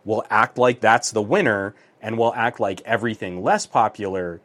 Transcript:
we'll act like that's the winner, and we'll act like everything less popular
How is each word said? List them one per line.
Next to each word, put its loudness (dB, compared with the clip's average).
we'll -2
act 2
like 2
that's 4
the -2
winner, 0
and -8
we'll 2
act -2
like -4
everything -4
less -2
popular -2